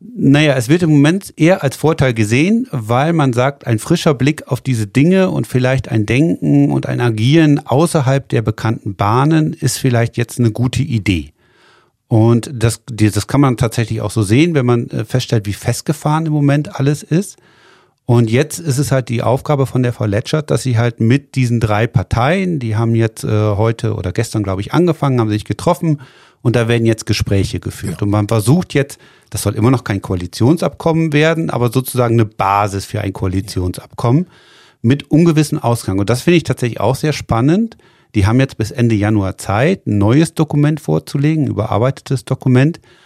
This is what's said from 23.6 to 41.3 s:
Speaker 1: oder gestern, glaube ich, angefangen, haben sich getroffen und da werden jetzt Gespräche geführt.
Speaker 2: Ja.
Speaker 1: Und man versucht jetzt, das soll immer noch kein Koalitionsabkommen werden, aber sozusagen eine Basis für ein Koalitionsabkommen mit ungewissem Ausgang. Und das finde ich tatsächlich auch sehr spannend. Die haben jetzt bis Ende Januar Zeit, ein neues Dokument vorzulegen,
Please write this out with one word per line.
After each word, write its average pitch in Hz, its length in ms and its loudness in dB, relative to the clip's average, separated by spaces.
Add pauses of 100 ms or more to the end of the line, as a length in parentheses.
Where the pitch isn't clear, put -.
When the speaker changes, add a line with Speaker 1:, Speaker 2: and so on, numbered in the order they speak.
Speaker 1:
oder 92 180 -6
gestern, 113 300 -2
glaube 95 180 -4
ich, - 140 -6
angefangen, 147 440 2
haben 110 120 0
sich 104 160 -2
getroffen 165 560 -2 (400)
und 117 120 2
da 117 140 2
werden 117 160 2
jetzt 113 220 0
Gespräche 98 540 -2
geführt. 95 360 -10
Speaker 2:
Ja. - 60 -14
Speaker 1:
Und 101 80 -2
man 104 180 0
versucht 113 460 0
jetzt, 139 240 -2 (320)
das - 100 -8
soll 104 140 -2
immer 110 160 2
noch 131 140 0
kein 101 180 -4
Koalitionsabkommen 147 1120 0
werden, 160 340 0
aber 120 240 -2
sozusagen 120 440 0
eine 113 100 4
Basis 98 580 0
für - 160 -8
ein 98 140 -6
Koalitionsabkommen 95 1120 -2 (560)
mit 135 280 0
ungewissem 156 480 2
Ausgang. 117 400 -2
Und 101 120 0
das 117 100 0
finde 175 160 4
ich 160 80 0
tatsächlich 120 360 -4
auch 127 160 0
sehr 151 180 -2
spannend. 165 640 0 (360)
Die 98 120 2
haben 113 120 2
jetzt 131 200 0
bis 104 120 -4
Ende 120 240 0
Januar 101 440 0
Zeit, 139 480 -2
ein 107 100 0
neues 123 380 2
Dokument 147 440 0
vorzulegen, 156 680 -2